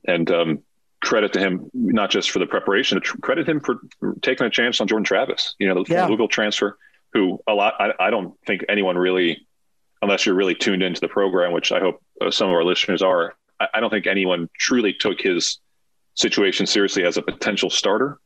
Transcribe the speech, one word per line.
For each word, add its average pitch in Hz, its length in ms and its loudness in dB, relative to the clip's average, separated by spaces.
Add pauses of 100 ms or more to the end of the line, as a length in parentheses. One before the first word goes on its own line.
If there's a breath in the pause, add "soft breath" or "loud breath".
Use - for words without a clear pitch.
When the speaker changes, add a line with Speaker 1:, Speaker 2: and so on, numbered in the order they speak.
Speaker 1:
And, 87 240 0
um, 82 300 0 (420)
credit 107 320 0
to 92 60 0
him, 92 340 -2
not 107 380 0
just 98 180 0
for - 80 -4
the 92 80 0
preparation, 98 560 0
tr-, - 160 -8
credit 147 320 -2
him 156 100 0
for 127 200 -4 (420)
taking 131 240 0
a 107 60 0
chance 120 280 0
on 104 80 -2
Jordan 107 160 0
Travis, - 540 -2
you 101 100 0
know, 92 160 2
the - 80 -4
Speaker 2:
Yeah. 175 140 2
Speaker 1:
Louisville 110 220 2
transfer, 104 500 -2 (360 soft breath)
who 95 340 2
a 110 80 2
lot, 101 240 2
I, 104 200 2
I 95 120 2
don't 95 240 -4 (100)
think 95 240 -2
anyone 95 280 2
really, 90 500 0 (540)
unless 101 240 0
you're 95 100 2
really 95 180 2
tuned 95 300 0
into 90 180 -2
the 87 60 0
program, 90 440 2
which 85 200 0
I 90 80 2
hope, 90 240 0 (180)
uh, 95 80 0
some 98 200 0
of 90 40 4
our 85 100 4
listeners 90 380 0
are, 90 340 2 (240)
I, 107 160 -2
I 110 40 2
don't 113 100 0
think 104 160 -2
anyone 90 500 0
truly 110 380 0
took 95 260 -4
his 87 380 -2 (560)
situation 98 520 0
seriously 98 380 0
as 87 140 0
a 85 40 -2
potential 95 480 -4
starter 120 560 0